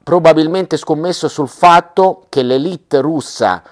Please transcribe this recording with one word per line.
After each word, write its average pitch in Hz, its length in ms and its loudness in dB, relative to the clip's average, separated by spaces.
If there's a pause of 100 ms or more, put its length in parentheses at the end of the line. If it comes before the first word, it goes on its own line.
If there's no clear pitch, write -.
probabilmente 160 760 2
scommesso 160 500 -4
sul 139 200 -6
fatto 190 800 2
che - 140 -2
l'elite 139 600 -2
russa 120 600 -4 (100)